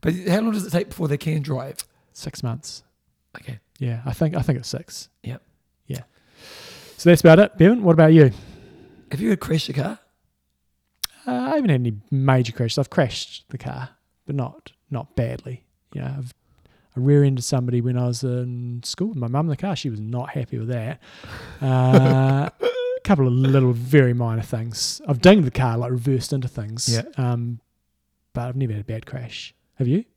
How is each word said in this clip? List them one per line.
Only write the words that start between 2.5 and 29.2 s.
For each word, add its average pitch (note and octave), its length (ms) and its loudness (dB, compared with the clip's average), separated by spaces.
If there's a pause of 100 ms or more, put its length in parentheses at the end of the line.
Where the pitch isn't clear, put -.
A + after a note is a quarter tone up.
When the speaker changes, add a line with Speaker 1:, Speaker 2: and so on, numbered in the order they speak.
Speaker 1:
Okay. A#2+ 200 -14 (200)
Speaker 2:
Yeah, A#2 280 -6
I C3 80 -6
think, D#3+ 200 0
I - 60 -2
think C3+ 180 -2
it's B2 120 -12
six. - 400 -14 (120)
Speaker 1:
Yep. B2 200 -12 (440)
Speaker 2:
Yeah. B2+ 140 -10 (960)
So - 140 4
that's E3+ 100 8
about E3 180 10
it. G#3 200 4
Bevan, G#3+ 240 6
what F3 100 4
about D#3+ 220 8
you? C#3+ 180 10 (800)
Speaker 1:
Have C3+ 80 -6
you A3+ 80 -2
had G3+ 100 2
crashed D#3+ 300 -2
a B2+ 60 -8
car? E3 240 -6 (1300)
Speaker 2:
Uh, B3+ 60 -6
I C4 240 -2
haven't C4 140 0
had C3 120 2
any A#2 100 -2 (180)
major C3 420 0
crashes. - 260 -4
I've C#3 120 -4
crashed - 600 -4
the C3 80 -12
car, C3 320 -12 (340)
but C#3 100 -8
not, C#3 380 -8 (180)
not - 240 -10
badly. B2 520 -6 (260)
You - 80 -10
know, C3 180 -8
I've B2+ 160 -12 (640)
I B2 40 -6
rear-ended C#3 440 2
somebody B2 360 -2
when B2 180 -2
I B2 80 -2
was A#2+ 180 -4
in B2 600 -8
school - 240 -6
with G3+ 100 -8
my A#2+ 100 -4
mum C3+ 180 -2
in E3 40 -2
the C#3 60 -2
car. F#3 200 -6
She C3+ 140 -6
was G#2+ 100 -8
not A#2+ 300 -8
happy B2 280 -8
with A2+ 100 -8
that. A#2+ 320 -8 (600)
Uh, C3 920 4
Speaker 1:
<laughs> - 60 -14
Speaker 2:
a B4 440 -2
couple C#3+ 220 2
of B2 60 2
little, C3 400 2
very B2 420 4
minor A2+ 280 -2
things. A2+ 640 -8
I've C3+ 140 -2
dinged F#3 260 6
the A#2+ 40 -2
car, B2 280 -2
like, A#2+ 120 -4
reversed B2+ 420 -2
into C3 160 -4
things. A2 400 -8
Speaker 1:
Yeah. A2+ 140 -2 (140)
Speaker 2:
Um, A#2+ 440 -4 (720)
but B2 160 -8
I've B2 80 -8
never C3 160 -2
had G#2 100 -6
a - 20 -12
bad A2 220 -10
crash. - 480 -14 (220)